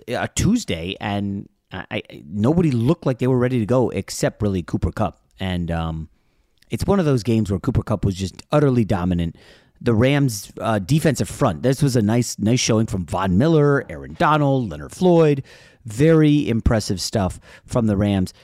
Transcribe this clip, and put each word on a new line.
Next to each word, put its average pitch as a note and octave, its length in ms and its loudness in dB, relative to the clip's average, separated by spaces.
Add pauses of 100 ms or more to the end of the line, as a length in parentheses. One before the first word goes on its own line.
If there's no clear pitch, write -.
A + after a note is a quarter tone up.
a G2+ 220 -4
Tuesday F#2+ 720 -2
and G2+ 480 -4 (220)
I, F#2 200 -10
I, G#2+ 100 -6 (240)
nobody C3+ 460 2
looked A#2+ 340 0
like C3 140 -2
they B2 80 0
were C3 100 2
ready B2 220 0
to G#2+ 80 -2
go A#2+ 240 2
except - 500 -6
really G2 220 0
Cooper F2+ 280 -4
Kupp. - 300 -4 (180)
And, F2+ 300 -4
um, D#2+ 400 -4 (640)
it's - 140 -6
one G3 140 2
of E3+ 60 0
those C3+ 160 2
games A2 300 0
where F#2 80 -2
Cooper - 240 -2
Kupp G#2 200 -4
was G2 120 0
just F#2 260 -8 (100)
utterly C#3 320 2
dominant. F2 520 -2 (440)
The A#2+ 140 0
Rams, B2+ 640 2
uh, G#2+ 200 0
defensive C#3 500 0
front, F2+ 320 -2
this C3+ 220 0
was C3 120 2
a A#2+ 60 2
nice, A2+ 380 0
nice A2+ 200 2
showing A2 280 0
from F2+ 180 -6
Von F3+ 320 -2
Miller, D3 500 2
Aaron C#3+ 300 -14
Donald, C#3+ 540 0
Leonard D2 200 -12
Floyd. E3 520 4 (420)
Very D3 640 4
impressive A2 500 0
stuff - 400 -2 (280)
from B2 180 0
the G#2+ 100 2
Rams. G2 380 0 (100)